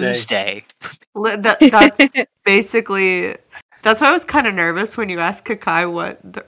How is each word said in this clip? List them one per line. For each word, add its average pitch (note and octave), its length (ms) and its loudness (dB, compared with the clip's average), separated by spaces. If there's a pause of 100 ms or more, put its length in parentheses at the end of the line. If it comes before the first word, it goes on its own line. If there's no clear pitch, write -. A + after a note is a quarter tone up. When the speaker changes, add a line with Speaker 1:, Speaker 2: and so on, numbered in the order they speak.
Speaker 1:
Tuesday." G#2+ 640 -4 (500)
Speaker 2:
Li-, G#3 220 -2
that, G#3 220 0
that's A#3 400 6
Speaker 3:
<laughs> - 460 -2
Speaker 2:
basically, G3 880 0 (460)
that's A3 200 2
why D4 80 4
I - 20 6
was F4+ 140 0
kinda C4 280 0
nervous F3+ 440 -4
when G#3+ 120 -6
you F3 100 -6
asked F3 260 -4
Kakai F3 460 -2
what E3+ 320 -8
the, F#3 240 -16